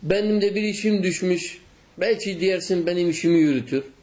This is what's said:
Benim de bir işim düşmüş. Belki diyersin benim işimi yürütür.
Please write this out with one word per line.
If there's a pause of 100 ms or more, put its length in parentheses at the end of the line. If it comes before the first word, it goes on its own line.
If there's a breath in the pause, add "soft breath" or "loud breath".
Benim
de
bir
işim
düşmüş. (360)
Belki
diyersin
benim
işimi
yürütür. (200)